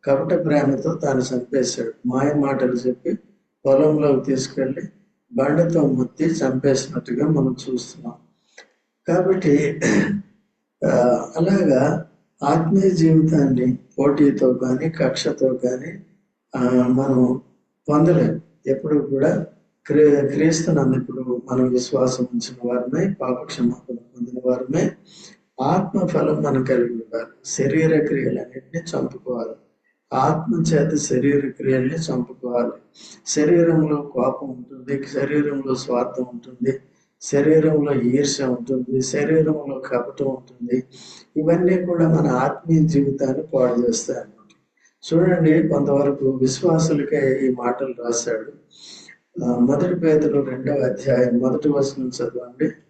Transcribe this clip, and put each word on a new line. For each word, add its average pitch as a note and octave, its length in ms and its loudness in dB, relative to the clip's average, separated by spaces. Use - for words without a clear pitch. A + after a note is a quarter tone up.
కపట D#3 400 0
ప్రేమతో D3 480 0
తాను C#3 280 -2
చంపేశాడు. B2 720 -4
మాయ C3+ 280 0
మాటలు C3+ 400 0
చెప్పి B2 440 -4
పొలంలోకి C#3+ 600 2
తీసుకెళ్లి C3 560 -4
బండతో D#3 540 2
ముత్తి B2+ 360 -2
చంపేసినట్టుగా C3+ 1040 -2
మనం C3 280 2
చూస్తున్నాం. - 440 -8
కాబట్టి, F3+ 720 2
ఆ, - 20 2
అలాగా D#3+ 680 2
ఆత్మీయ E3 460 2
జీవితాన్ని D#3 880 4
పోటీతో C#3 540 4
కానీ, C3 360 -2
కక్షతో C3 640 0
కానీ, B2 520 -6
ఆ, B2 140 0
మనం B2+ 540 2
పొందలేం. D3+ 520 2
ఎప్పుడు D3 320 0
కూడా C3+ 460 0
క్రీ-, C#3+ 420 4
క్రీస్తునందు D3 680 2
ఇప్పుడు B2 440 -6
మనం B2+ 180 2
విశ్వాసం B2+ 640 0
ఉంచిన A#2+ 400 -6
వారమే, C3 480 -2
పాప B2+ 220 -4
క్షమాపణ B2 520 -4
పొందిన B2 500 -12
వారమే, C3 460 0
ఆత్మ F#3 440 0
ఫలం D3+ 380 0
మనం C3 200 0
కలిగి A#2+ 300 0
ఉండాలి. A2+ 320 -8
శరీర D3+ 600 0
క్రియలన్నింటినీ C3+ 720 -6
చంపుకోవాలి. B2+ 680 -8
ఆత్మ D#3 480 0
చేత D#3 340 2
శరీర C3+ 540 0
క్రియల్ని C3 460 -2
చంపుకోవాలి. B2 760 -4
శరీరంలో D#3 720 2
కోపం C3 480 -4
ఉంటుంది, B2+ 580 -8
శరీరంలో C#3 680 -2
స్వార్థం B2 580 -4
ఉంటుంది, B2+ 460 -4
శరీరంలో D3 800 2
ఈర్ష్య C#3 440 0
ఉంటుంది, B2+ 560 -2
శరీరంలో D3 840 0
కపటం B2+ 400 -4
ఉంటుంది. B2+ 580 -4
ఇవన్నీ F3+ 480 2
కూడా E3 220 2
మన D#3+ 200 2
ఆత్మీయ C#3+ 520 0
జీవితాన్ని C#3 640 0
పాడు B2 460 0
చేస్తాయి - 300 -4
అన్నమాట. - 340 -20
చూడండి, E3 540 4
కొంతవరకు C#3 600 0
విశ్వాసులకే C#3 1160 0
ఈ B2 80 0
మాటలు B2 480 -6
రాశాడు. A#2 500 -4
ఆ, A#2+ 160 -2
మొదటి D3 360 2
పేతురు D3 460 2
రెండవ C3 320 -4
అధ్యాయం B2 680 0
మొదటి B2+ 300 0
వచనం C3+ 380 -2
చదవండి. B2 640 -6